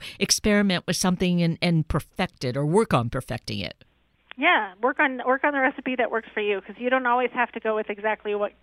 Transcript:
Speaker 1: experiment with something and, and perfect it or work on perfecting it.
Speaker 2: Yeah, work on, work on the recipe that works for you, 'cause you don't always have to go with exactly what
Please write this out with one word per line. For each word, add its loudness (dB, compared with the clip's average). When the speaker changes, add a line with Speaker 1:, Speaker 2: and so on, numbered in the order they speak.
Speaker 1:
experiment 2
with 0
something 2
and, 0
and 2
perfect -4
it -2
or 0
work 4
on 2
perfecting -6
it. -10
Speaker 2:
Yeah, 2
work 0
on, 0
work 2
on 2
the 0
recipe -2
that 0
works -4
for -4
you, -2
'cause -16
you -4
don't 2
always 2
have -2
to -10
go -2
with -4
exactly -4
what -2